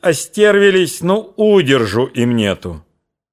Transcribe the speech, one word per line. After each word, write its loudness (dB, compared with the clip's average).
остервились, 0
ну, -4
удержу 2
им -2
нету. -4